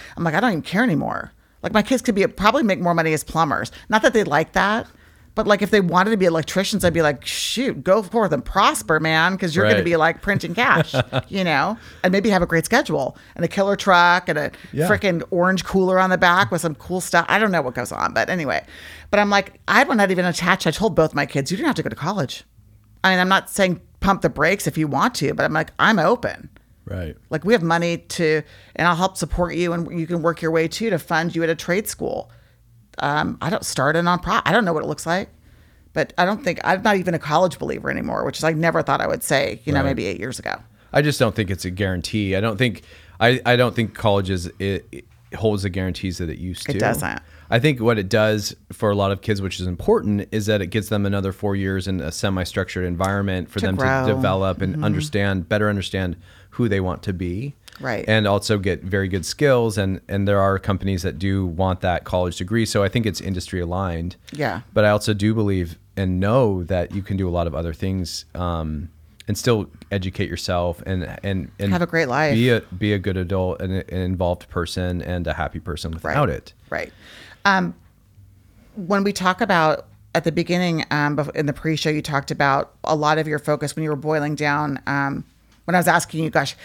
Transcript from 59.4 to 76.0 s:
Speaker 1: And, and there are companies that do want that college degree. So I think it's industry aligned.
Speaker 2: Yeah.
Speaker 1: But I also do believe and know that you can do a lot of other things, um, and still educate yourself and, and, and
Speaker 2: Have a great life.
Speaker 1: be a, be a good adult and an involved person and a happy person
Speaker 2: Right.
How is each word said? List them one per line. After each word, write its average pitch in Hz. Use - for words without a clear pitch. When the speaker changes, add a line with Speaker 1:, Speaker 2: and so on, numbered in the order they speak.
Speaker 1:
And, 95
and 98
there 101
are 98
companies 95
that 87
do 98
want 90
that 90
college 90
degree. 107
So 104
I 98
think 113
it's 98
industry 92
aligned. 87
Speaker 2:
Yeah. 117
Speaker 1:
But 107
I 104
also 107
do 104
believe 98
and 92
know 101
that 87
you 98
can 95
do 95
a 87
lot 85
of 80
other 82
things, 95
um, 82
and 101
still 110
educate 95
yourself 87
and, 92
and, 98
and 101
Speaker 2:
Have 180
a 170
great 165
life. 143
Speaker 1:
be 120
a, 110
be 104
a 101
good 92
adult 92
and 92
an 95
involved 90
person 90
and 87
a 80
happy 80
person 80
Speaker 2:
Right. 80